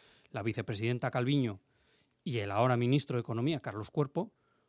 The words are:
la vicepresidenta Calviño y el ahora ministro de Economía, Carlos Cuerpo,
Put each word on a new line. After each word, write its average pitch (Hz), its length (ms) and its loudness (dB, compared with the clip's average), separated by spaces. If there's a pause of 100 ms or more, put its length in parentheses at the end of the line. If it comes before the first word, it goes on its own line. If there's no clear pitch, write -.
(300)
la 107 120 -6
vicepresidenta 113 680 -2
Calviño 123 500 0 (640)
y 123 140 -2
el 101 120 -2
ahora 120 280 4
ministro 127 380 2
de 117 40 2
Economía, 120 400 -2
Carlos 107 300 -8
Cuerpo, 160 420 -2 (360)